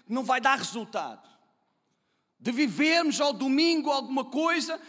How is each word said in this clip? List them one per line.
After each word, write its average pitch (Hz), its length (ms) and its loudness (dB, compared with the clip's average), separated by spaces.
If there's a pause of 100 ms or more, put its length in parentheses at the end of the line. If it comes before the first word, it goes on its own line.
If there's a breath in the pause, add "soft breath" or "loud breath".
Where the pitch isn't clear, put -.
não 247 160 -2
vai 247 180 2
dar 269 160 4
resultado. 180 680 -8 (1120)
De - 120 -4
vivermos 302 680 2
ao 285 140 2
domingo 285 560 0
alguma 262 360 -2
coisa, 320 640 0